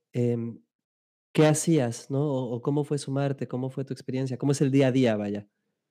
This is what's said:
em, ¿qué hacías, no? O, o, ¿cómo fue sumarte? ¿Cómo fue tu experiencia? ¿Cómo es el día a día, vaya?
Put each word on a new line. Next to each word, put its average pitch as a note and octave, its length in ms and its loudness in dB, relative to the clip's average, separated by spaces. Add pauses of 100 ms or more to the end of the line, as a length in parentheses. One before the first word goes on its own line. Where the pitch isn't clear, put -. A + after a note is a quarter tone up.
(140)
em, A#2+ 460 -2 (760)
¿qué D#3 120 6
hacías, D3+ 640 2
no? C#3 120 -2
O, C3 340 -2
o, A#2 60 -6
¿cómo D3 240 -2
fue D3 120 -2
sumarte? C#3 500 -4
¿Cómo C3 220 -6
fue C3+ 160 -8
tu C3 80 -10
experiencia? C3 440 -6
¿Cómo C#3+ 160 0
es C#3 80 -2
el C3+ 100 2
día C#3 160 4
a B2+ 40 4
día, A#2+ 260 2
vaya? G2+ 300 -6 (440)